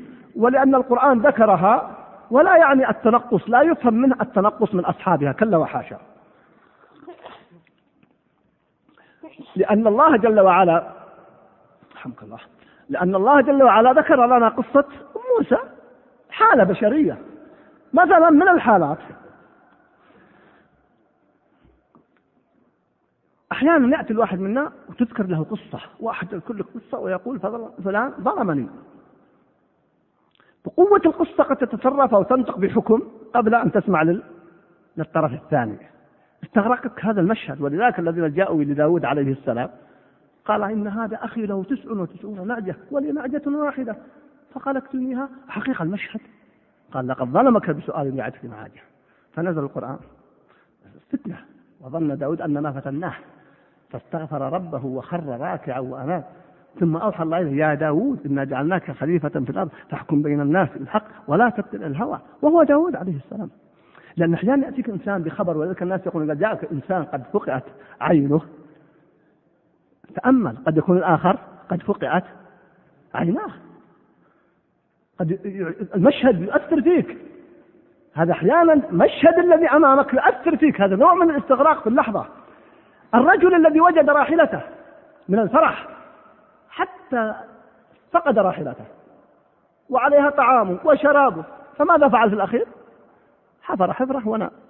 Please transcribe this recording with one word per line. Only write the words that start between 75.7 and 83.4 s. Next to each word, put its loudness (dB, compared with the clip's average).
المشهد 2
يؤثر -2
فيك. 0
هذا 0
أحيانًا 2
مشهد 4
الذي 4
أمامك 4
يؤثر 0
فيك، 0
هذا 2
نوع 6
من 4
الاستغراق 0
في -10
اللحظة. -2
الرجل 4